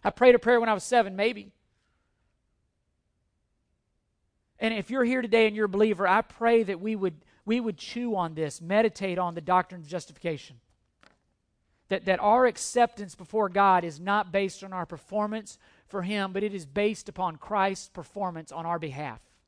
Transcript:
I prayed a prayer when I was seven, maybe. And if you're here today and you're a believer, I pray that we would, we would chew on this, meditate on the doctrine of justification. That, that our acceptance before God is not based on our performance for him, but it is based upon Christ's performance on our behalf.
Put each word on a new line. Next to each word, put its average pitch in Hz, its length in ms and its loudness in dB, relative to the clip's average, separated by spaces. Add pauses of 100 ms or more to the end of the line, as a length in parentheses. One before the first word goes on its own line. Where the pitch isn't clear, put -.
I 208 60 2
prayed 247 260 8
a 233 40 4
prayer 240 200 4
when 226 80 0
I 220 60 2
was 190 100 -4
seven, 202 320 2
maybe. 202 380 -2 (3000)
And 226 140 -2
if 214 160 -6
you're 254 160 2
here 254 160 0
today 226 260 4
and 208 80 -2
you're 214 100 0
a 202 40 0
believer, 202 360 2
I 196 180 4
pray 233 400 2
that 180 180 -6
we 220 160 -4
would, 185 260 -4 (220)
we 233 160 0
would 220 160 -6
chew 233 400 -6
on 170 160 -2
this, 151 260 -6
meditate 190 580 0
on 180 160 -2
the 170 80 -8
doctrine 180 380 0
of 151 80 -18
justification. 156 680 -10 (1300)
That, 190 160 -4
that 185 160 2
our 233 240 4
acceptance 233 680 0
before 202 340 -2
God 185 340 4
is 156 160 -8
not 196 320 -2
based 196 320 -4
on 190 80 -14
our 180 140 -6
performance 208 720 -6 (300)
for 196 160 -6
him, 196 280 -2
but 196 100 -2
it 208 120 -2
is 180 120 -10
based 202 440 -2
upon 175 260 -6
Christ's 196 540 -2
performance 175 600 -10
on 165 160 -10
our 170 140 -4
behalf. 147 400 -10 (280)